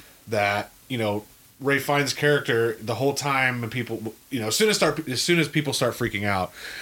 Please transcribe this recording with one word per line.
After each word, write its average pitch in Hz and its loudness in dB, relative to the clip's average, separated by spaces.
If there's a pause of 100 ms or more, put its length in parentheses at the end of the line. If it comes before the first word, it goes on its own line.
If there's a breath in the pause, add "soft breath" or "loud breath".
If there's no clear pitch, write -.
(280 loud breath)
that, 104 0 (180)
you 131 -4
know, 107 -2 (340)
Ray 135 2
Fiennes' 143 0
character 123 2
the 113 -4
whole 139 0
time, 131 0
and 113 -6
people, 113 -6 (160)
you 135 -4
know, 107 -4
as 110 0
soon 214 4
as 202 2
start, 156 0
as 123 -2
soon 175 2
as 151 2
people 143 -2
start 117 2
freaking 107 -2
out, 98 0 (300 loud breath)